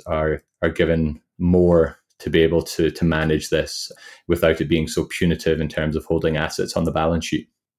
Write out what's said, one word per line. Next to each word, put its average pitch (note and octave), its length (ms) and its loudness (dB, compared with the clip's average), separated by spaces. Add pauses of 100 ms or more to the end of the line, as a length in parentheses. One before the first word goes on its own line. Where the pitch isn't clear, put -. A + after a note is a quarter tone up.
are, D#2 360 -2 (200)
are E2 80 2
given D#2+ 500 0 (180)
more F2 600 4 (220)
to - 100 -6
be E2 100 4
able D#2+ 220 4
to, D#2+ 280 -2
to - 140 -4
manage D#2 460 0
this - 400 -4 (380)
without E2 320 2
it D2+ 80 -2
being D#2+ 180 0
so - 200 -2
punitive E2 540 0
in D#2 80 -2
terms D#2 280 -2
of D#2 80 -4
holding D#2+ 320 -2
assets D#2+ 400 -4
on E2+ 80 0
the E2 80 -2
balance E2 340 -2
sheet. - 220 -4 (300)